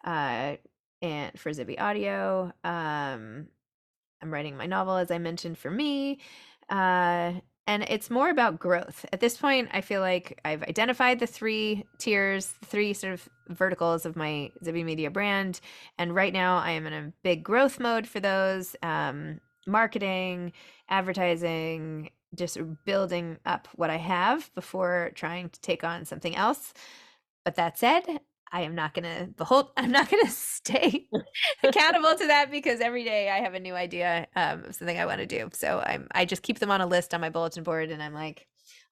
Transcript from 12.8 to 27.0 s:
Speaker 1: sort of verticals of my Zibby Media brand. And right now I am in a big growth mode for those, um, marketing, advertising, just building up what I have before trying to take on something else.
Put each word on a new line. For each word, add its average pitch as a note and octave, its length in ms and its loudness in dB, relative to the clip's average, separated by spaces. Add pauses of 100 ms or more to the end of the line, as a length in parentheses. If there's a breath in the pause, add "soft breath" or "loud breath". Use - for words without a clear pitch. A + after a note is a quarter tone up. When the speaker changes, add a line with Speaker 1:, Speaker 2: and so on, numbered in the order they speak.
Speaker 1:
sort F#3+ 200 -6
of F3 140 -12 (220)
verticals E3+ 560 0
of E3 100 -6
my D3+ 360 -4 (120)
Zibby E3 220 -2
Media D#3 260 -2
brand. G3 480 0 (380 loud breath)
And E3+ 180 -2
right F#3+ 160 2
now F#3 280 4
I F3 120 0
am D#3 160 -4
in D#3 60 -8
a D3+ 180 -8 (120)
big E3 200 2
growth B3+ 340 4
mode A#3 300 0
for G3+ 140 -8
those, F#3+ 600 0
um, D3+ 580 -4 (240)
marketing, F#3 880 0 (340 loud breath)
advertising, E3 1200 -2 (240)
just F3 220 -6 (280)
building F3 600 -2
up - 300 -2
what E3 140 0
I D#3+ 80 0
have F#3 580 0
before F3+ 600 -2
trying F3 340 -6
to - 100 -20
take - 240 -2
on E3+ 220 -4
something D#3+ 320 -6
else. A3+ 360 0 (720 loud breath)